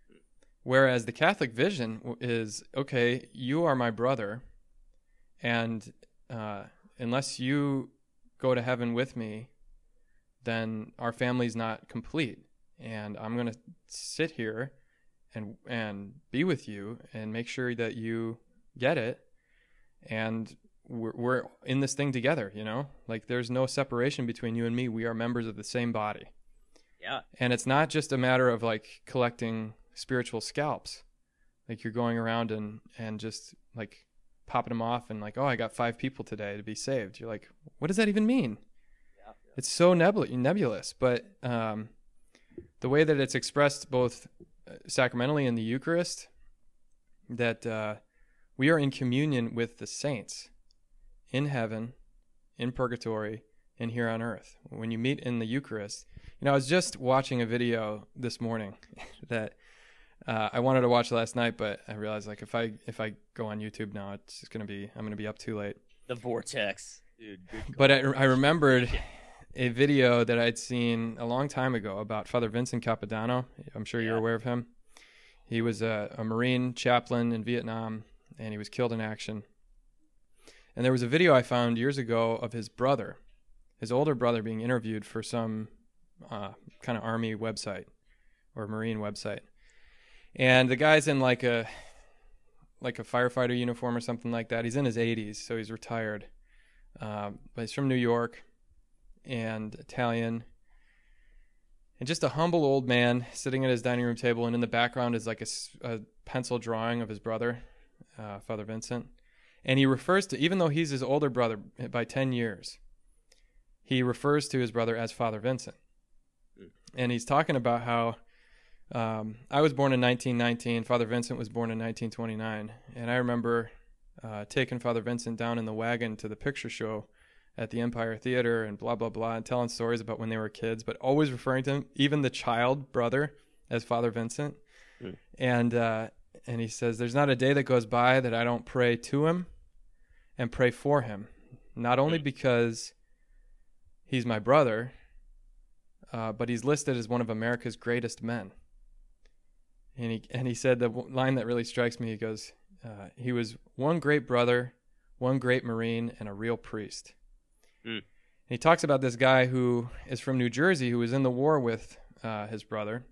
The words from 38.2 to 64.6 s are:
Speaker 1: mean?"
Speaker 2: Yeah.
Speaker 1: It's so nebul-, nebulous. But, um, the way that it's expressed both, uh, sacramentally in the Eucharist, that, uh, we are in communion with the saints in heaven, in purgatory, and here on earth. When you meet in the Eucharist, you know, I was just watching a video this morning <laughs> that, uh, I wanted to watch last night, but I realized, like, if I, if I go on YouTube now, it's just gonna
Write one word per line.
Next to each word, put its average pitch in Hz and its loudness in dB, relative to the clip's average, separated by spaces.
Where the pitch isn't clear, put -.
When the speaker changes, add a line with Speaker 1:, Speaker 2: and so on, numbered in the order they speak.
Speaker 1:
mean?" 214 2
Speaker 2:
Yeah. 104 -20
Speaker 1:
It's - -6
so 180 8
nebul-, 175 4
nebulous. 127 0
But, 123 0
um, 113 -4
the 127 -2
way 147 6
that 151 4
it's 131 0
expressed 143 2
both, 123 0
uh, - -16
sacramentally 131 2
in 120 2
the 117 -2
Eucharist, 147 -2
that, 117 -2
uh, 107 -4
we 135 4
are 160 6
in 139 2
communion 127 0
with 117 -4
the 107 -12
saints - -8
in 135 0
heaven, 117 -4
in 120 -4
purgatory, 113 -4
and 117 -6
here 117 0
on 113 -2
earth. - -8
When 113 -6
you 113 -4
meet 127 0
in 120 -2
the 113 -2
Eucharist, 110 -6
you 135 -4
know, 139 4
I 139 6
was 131 2
just - 2
watching 131 2
a 117 0
video 113 -2
this 123 -6
morning 113 -4
<laughs> - -18
that, 113 -4
uh, 110 0
I - 0
wanted 131 6
to 123 4
watch 120 4
last 113 0
night, 120 0
but 107 -4
I 110 -10
realized, 107 -6
like, 104 -12
if 107 -10
I, 117 -2
if 113 -12
I 107 -4
go 113 -6
on 107 -6
YouTube 107 -8
now, 101 -10
it's - -16
just - -20
gonna 110 -8